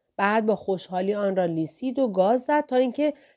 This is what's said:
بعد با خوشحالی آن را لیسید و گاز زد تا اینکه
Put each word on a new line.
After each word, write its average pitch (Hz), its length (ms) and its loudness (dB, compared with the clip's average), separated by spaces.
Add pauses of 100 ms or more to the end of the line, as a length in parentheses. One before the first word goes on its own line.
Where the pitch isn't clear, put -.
(160)
بعد 214 300 2
با 208 100 2
خوشحالی 190 580 -4
آن 202 220 -2
را 185 80 2
لیسید 170 540 -4
و 262 100 2
گاز 202 340 2
زد 294 240 0
تا 254 100 -2
اینکه 262 380 0 (220)